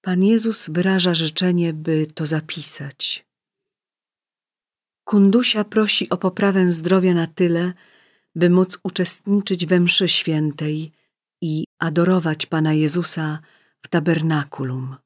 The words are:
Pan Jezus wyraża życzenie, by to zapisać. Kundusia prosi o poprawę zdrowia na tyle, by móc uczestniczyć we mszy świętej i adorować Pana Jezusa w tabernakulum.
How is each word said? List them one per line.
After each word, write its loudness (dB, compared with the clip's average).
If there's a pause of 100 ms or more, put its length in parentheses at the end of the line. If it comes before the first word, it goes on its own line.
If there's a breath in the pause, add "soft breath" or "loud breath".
Pan 0
Jezus 0
wyraża 0
życzenie, 0
by -2
to -8
zapisać. -6 (1800)
Kundusia 2
prosi 0
o -2
poprawę 2
zdrowia 2
na 0
tyle, 0 (640 soft breath)
by 4
móc 2
uczestniczyć -2
we 2
mszy 2
świętej -2 (500)
i -4 (140)
adorować 0
Pana 0
Jezusa -2 (420 soft breath)
w -20
tabernakulum. -2 (100)